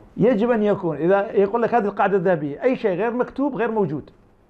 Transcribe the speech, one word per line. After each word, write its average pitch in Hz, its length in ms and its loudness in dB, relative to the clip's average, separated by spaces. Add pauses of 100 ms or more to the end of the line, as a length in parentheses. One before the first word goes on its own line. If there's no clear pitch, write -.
(160)
يجب 220 340 2
أن 226 120 0
يكون، 196 340 0
إذا 196 360 0
يقول 202 300 2
لك 220 120 0
هذه 233 100 2
القاعدة 202 320 0
الذهبية، 165 460 -2
أي 254 140 2
شيء 190 200 -2
غير 214 140 -2
مكتوب 247 460 -4
غير 226 140 -2
موجود. 175 400 -4 (400)